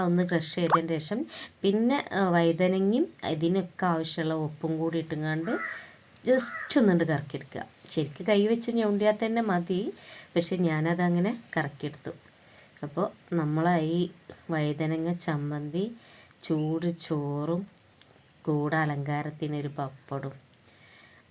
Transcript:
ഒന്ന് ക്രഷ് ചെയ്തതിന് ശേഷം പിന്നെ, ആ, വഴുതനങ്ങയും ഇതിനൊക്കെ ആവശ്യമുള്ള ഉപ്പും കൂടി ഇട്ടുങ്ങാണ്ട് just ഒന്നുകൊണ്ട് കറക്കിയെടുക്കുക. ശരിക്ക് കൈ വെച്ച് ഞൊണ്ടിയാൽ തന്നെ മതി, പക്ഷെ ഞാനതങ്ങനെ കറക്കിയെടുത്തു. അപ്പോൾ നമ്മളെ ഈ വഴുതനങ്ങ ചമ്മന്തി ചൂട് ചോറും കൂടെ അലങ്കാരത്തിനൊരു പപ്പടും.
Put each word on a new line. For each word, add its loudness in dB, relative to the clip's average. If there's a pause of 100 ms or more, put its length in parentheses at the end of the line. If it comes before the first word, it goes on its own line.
ഒന്ന് 4
ക്രഷ് 0
ചെയ്തതിന് 0
ശേഷം -2 (420)
പിന്നെ, 2 (200)
ആ, 2
വഴുതനങ്ങയും 4 (280)
ഇതിനൊക്കെ 0
ആവശ്യമുള്ള 0 (120)
ഉപ്പും -4
കൂടി 0
ഇട്ടുങ്ങാണ്ട് -2 (720)
just 2
ഒന്നുകൊണ്ട് 6
കറക്കിയെടുക്കുക. -6 (300)
ശരിക്ക് -4
കൈ 4
വെച്ച് 0
ഞൊണ്ടിയാൽ 2
തന്നെ 0
മതി, 0 (560)
പക്ഷെ 2
ഞാനതങ്ങനെ 2 (260)
കറക്കിയെടുത്തു. -6 (720)
അപ്പോൾ -2 (340)
നമ്മളെ 2 (240)
ഈ 2 (540)
വഴുതനങ്ങ 0 (160)
ചമ്മന്തി -2 (640)
ചൂട് 0 (180)
ചോറും -2 (840)
കൂടെ 0
അലങ്കാരത്തിനൊരു -2
പപ്പടും. -8 (960)